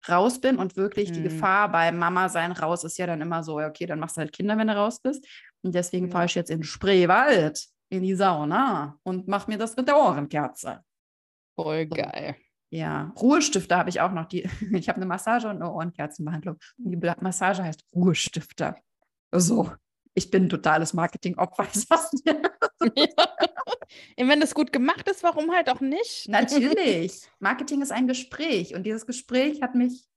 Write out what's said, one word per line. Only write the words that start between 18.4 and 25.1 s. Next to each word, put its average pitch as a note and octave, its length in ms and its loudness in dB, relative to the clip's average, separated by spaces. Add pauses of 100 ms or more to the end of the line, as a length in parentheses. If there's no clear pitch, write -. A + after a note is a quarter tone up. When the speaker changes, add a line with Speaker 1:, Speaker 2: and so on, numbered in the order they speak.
Speaker 1:
So, F#3 360 2 (440)
ich - 160 -2
bin F#3 140 4
ein - 40 0
totales D#3 440 2
Marketing-Opfer, F3+ 760 -2
<laughs> - 40 -16
ich G3+ 80 0
sag's D#4+ 300 2
dir. D4+ 300 0 (540)
Speaker 2:
Ja. - 300 4 (920)
Und B3+ 120 2
wenn D4 100 6
das D4+ 140 2
gut D4 180 0
gemacht C#4 380 0
ist, - 140 -2